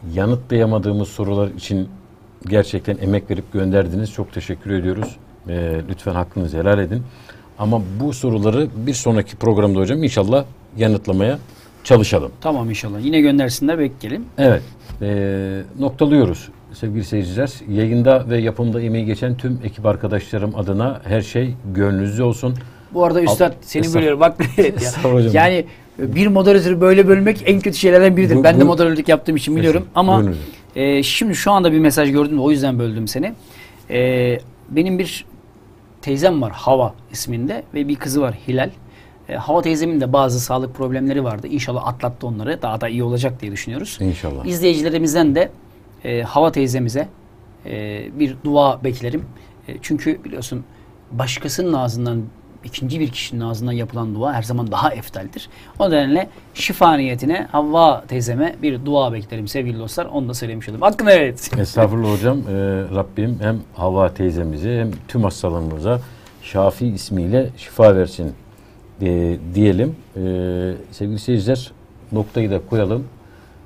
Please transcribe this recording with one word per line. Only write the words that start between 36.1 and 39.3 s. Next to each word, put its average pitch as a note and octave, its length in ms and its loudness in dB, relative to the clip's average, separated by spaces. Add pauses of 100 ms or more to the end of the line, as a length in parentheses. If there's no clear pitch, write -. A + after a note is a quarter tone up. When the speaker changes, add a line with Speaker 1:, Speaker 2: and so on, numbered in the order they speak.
Speaker 2:
var, A2 100 -4
Hava B2+ 420 2 (180)
isminde, A#2+ 500 -6 (120)
ve C#3+ 140 -2
bir C#3+ 80 -2
kızı C#3 240 -2
var, B2 140 -2 (140)
Hilal. C3 220 -2 (580)
E, - 60 -8